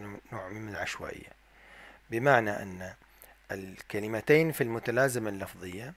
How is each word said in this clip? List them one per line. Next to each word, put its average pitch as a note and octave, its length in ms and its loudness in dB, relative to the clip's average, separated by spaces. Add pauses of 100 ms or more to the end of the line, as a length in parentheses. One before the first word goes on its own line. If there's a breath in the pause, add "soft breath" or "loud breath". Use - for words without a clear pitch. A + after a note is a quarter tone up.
(320)
نوع F#2+ 180 -8
من G#2+ 200 -8
العشوائية، - 600 -6 (800 loud breath)
بمعنى A#2 400 6
أن F#2 440 -6 (580 loud breath)
الكلمتين G#2+ 1000 2
في C#3+ 100 0
المتلازمة A#2+ 680 2
اللفظية F#2+ 680 -8